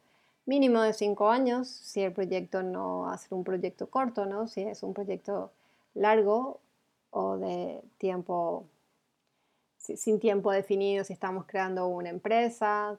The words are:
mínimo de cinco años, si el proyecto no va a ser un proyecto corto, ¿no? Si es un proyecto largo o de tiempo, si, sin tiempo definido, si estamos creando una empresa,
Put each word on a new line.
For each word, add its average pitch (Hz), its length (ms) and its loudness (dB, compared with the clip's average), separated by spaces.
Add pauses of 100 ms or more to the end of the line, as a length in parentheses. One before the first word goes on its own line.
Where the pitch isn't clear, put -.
(440)
mínimo 254 380 6
de 220 100 4
cinco 208 380 2
años, 254 380 2
si - 340 -6
el 190 100 0
proyecto 185 520 -4
no 185 380 -4
va 180 120 -4
a 180 40 -8
ser - 140 -16
un 185 120 -4
proyecto 185 440 -4
corto, 247 380 -2
¿no? 208 220 -4
Si 202 120 -8
es 202 220 -8
un 190 100 -6
proyecto 190 600 -6 (420)
largo 220 640 4 (520)
o - 260 -2
de 180 440 -6 (180)
tiempo, 175 640 -2 (1120)
si, - 180 -8
sin 214 220 2
tiempo 202 320 2
definido, 196 540 0
si 196 80 -10
estamos 185 340 -6
creando 185 400 -2
una 175 220 -4
empresa, 208 920 0